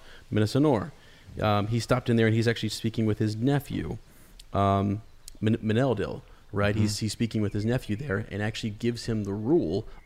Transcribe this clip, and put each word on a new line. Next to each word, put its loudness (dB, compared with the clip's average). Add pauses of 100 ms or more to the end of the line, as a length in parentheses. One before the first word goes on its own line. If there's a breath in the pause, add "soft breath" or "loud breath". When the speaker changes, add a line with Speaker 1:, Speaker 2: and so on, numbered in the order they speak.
(320 loud breath)
Speaker 1:
Minas 2
Anor. 4 (500 soft breath)
Um, 2
he 0
stopped 0
in 4
there, 6
and 4
he's 2
actually 0
speaking -2
with 0
his 0
nephew, -2 (540 soft breath)
um, 2 (380)
Min-, 2
Mineldil, 0 (300 soft breath)
right? 0
Speaker 2:
Mm-hmm. 0
Speaker 1:
He's, 0
he's -2
speaking -2
with -2
his -2
nephew 0
there -4
and -6
actually -4
gives -4
him -2
the -4
rule 0 (180 loud breath)